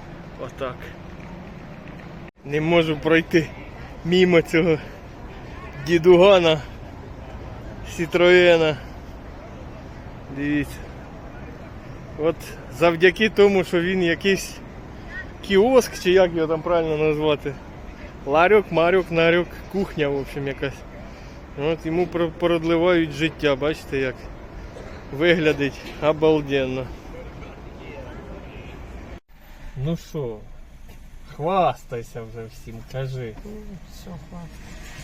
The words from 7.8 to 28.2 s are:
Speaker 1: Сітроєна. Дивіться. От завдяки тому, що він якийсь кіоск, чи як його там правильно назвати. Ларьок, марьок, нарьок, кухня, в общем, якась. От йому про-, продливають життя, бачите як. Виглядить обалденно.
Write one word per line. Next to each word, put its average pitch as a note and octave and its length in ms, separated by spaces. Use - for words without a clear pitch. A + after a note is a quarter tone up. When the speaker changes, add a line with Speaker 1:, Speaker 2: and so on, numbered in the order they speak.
Speaker 1:
Сітроєна. E3+ 840
Дивіться. C#3+ 400
От D#3+ 180
завдяки F3 520
тому, G3+ 340
що F3 180
він F#3 220
якийсь F#3 520
кіоск, A3 560
чи F3+ 80
як F#3 240
його D#3+ 120
там D#3+ 140
правильно E3 360
назвати. D3+ 560
Ларьок, F3+ 460
марьок, E3+ 400
нарьок, E3 360
кухня, F3 360
в C#3+ 100
общем, C#3 300
якась. C3+ 300
От D#3+ 220
йому E3+ 220
про-, E3+ 320
продливають E3+ 720
життя, D3 440
бачите C#3+ 420
як. C3 180
Виглядить D3+ 600
обалденно. C#3+ 840